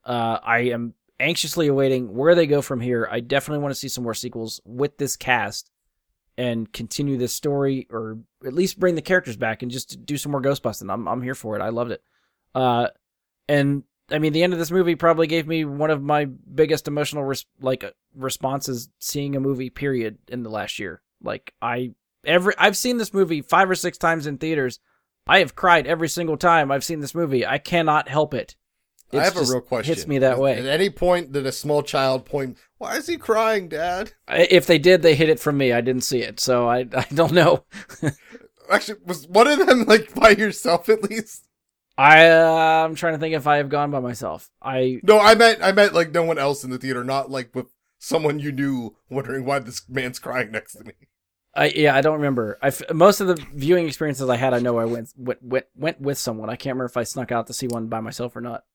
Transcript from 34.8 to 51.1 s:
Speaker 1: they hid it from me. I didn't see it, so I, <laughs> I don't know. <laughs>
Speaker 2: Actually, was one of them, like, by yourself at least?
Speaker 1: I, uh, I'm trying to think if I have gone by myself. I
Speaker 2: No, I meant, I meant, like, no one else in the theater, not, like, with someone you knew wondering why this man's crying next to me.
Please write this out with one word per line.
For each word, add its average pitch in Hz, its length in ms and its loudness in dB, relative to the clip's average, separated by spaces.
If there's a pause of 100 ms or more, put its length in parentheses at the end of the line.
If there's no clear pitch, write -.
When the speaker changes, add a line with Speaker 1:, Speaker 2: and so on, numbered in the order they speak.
Speaker 1:
they 165 140 6
hid 156 140 2
it 156 100 2
from 147 180 -2
me. 131 140 2
I 117 100 2
didn't 127 220 -2
see 127 180 -2
it, 107 180 -10
so 120 280 0
I, 120 120 2
<laughs> 127 60 -6 (100)
I 127 180 -2
don't 160 180 2
know. 165 320 4 (380)
<laughs> 151 80 -2 (600)
Speaker 2:
Actually, 214 340 0
was 165 220 -10
one 196 200 6
of 285 200 4
them, 254 180 4
like, 220 300 4
by 226 160 8
yourself 196 580 0
at 214 140 2
least? 214 420 -8 (520)
Speaker 1:
I, 156 320 10
uh, 160 560 6
I'm 160 100 -4
trying 165 200 -2
to 156 40 -6
think 160 160 -4
if 147 120 -4
I 147 100 4
have 143 140 -2
gone 143 200 -2
by 139 100 -4
myself. 120 500 -8 (120)
I 131 400 -2
Speaker 2:
No, 214 160 8
I 214 160 8
meant, 226 280 6
I 190 100 4
meant, 202 220 4
like, 165 180 2
no 170 100 2
one 165 160 0
else 139 240 -2
in 127 80 -10
the 127 80 -6
theater, 127 240 -6
not, 131 280 -4
like, 131 240 -8
with 127 120 -6 (320)
someone 151 400 -2
you 143 140 -6
knew 131 420 -4 (140)
wondering 135 380 -8
why 139 120 -2
this 120 300 -12
man's 127 300 -8
crying 123 340 -6
next 110 220 -10
to - 100 -20
me. 104 80 -18 (640)